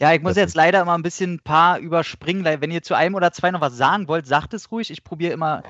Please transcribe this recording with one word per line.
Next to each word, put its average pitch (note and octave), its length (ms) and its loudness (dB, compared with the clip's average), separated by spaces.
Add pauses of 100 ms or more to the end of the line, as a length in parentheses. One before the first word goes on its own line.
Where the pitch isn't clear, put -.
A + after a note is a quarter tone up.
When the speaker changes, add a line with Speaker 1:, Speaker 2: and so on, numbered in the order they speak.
Speaker 1:
Ja, D3+ 100 6
ich D#3+ 100 4
muss F3+ 100 -2
Speaker 2:
Das F#3 60 -2
Speaker 1:
jetzt F#3 120 2
Speaker 2:
ist - 60 -10
Speaker 1:
leider F3+ 260 4
immer F3 140 0
ein E3 80 -2
bisschen F3 320 -4
ein - 40 -10
paar E3 400 2
überspringen. E3 640 -4
Weil D#3 160 0
wenn D3+ 120 -4
ihr E3+ 120 -6
zu F3+ 120 -2
einem F3+ 200 2
oder F3+ 160 2
zwei F3+ 200 -2
noch F3 100 -4
was B2+ 160 -2
sagen D#3 320 0
wollt, D#3 180 -4
sagt D3 260 -2
es A3 200 -12
ruhig. A3+ 180 -8
Ich - 140 -18
probiere E3 260 -4
immer D#3 380 -4